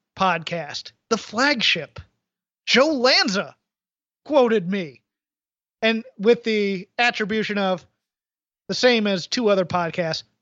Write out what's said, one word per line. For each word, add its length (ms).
podcast, 760
The 80
Flagship, 840
Joe 260
Lanza 640
quoted 460
me, 300
and 240
with 260
the 440
attribution 600
of 280
the 60
same 320
as 200
two 220
other 160
podcasts. 580